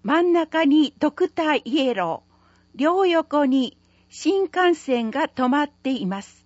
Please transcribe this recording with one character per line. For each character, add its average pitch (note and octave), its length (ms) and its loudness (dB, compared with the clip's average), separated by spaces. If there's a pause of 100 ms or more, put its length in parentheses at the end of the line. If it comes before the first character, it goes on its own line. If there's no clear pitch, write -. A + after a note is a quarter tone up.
真 D4+ 200 0
ん F4 100 2
中 D#4+ 320 0
に C#4+ 340 4
ド D4 140 0
ク - 160 -2
タ - 140 -6
ー D4+ 220 0
イ B3 140 -2
エ B3+ 160 0
ロ E3+ 300 -4 (500)
ー、 F3+ 40 -18
両 F4 280 2
横 D#4+ 380 0
に C4 340 -2 (340)
新 G4 320 0
幹 F4 300 2
線 A#3+ 360 -4
が D4 180 -2
止 B3+ 180 -2
ま C#4+ 160 0
っ C#4+ 80 -4
て - 220 -6
い G3+ 120 -4
ま G3 180 -6
す。 - 240 -20